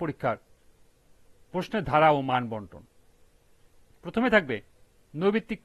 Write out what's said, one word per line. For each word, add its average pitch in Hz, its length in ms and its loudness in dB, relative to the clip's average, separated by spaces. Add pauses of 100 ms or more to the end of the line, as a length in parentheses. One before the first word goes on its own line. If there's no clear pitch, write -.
পরীক্ষার 131 340 -4 (1160)
প্রশ্নের 180 380 -6
ধারা 156 260 6
ও - 20 -2 (120)
মান 123 220 0
বন্টন। 101 320 -12 (1200)
প্রথমে 226 300 -2
থাকবে 139 220 2 (580)
নৈর্ব্যক্তিক 208 500 -2